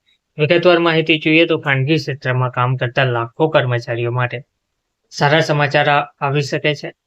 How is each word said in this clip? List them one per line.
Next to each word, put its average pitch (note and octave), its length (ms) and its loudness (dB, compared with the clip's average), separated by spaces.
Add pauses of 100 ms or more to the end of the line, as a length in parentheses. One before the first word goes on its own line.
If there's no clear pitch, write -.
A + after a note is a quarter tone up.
(380)
વિગતવાર E3+ 420 4
માહિતી D#3+ 400 2
જોઈએ D#3+ 260 4
તો E3 120 0
ખાનગી D3 400 0
ક્ષેત્રમાં B2+ 540 -4
કામ B2+ 240 0
કરતા B2+ 280 -2
લાખો A#2+ 460 -2
કર્મચારીઓ A#2+ 600 -2
માટે B2 280 -4 (680)
સારા D3 300 2
સમાચાર D3 500 0
આ-, C#3+ 180 2 (140)
આવી D3 200 -2
શકે D3+ 340 -4
છે. - 180 -14 (140)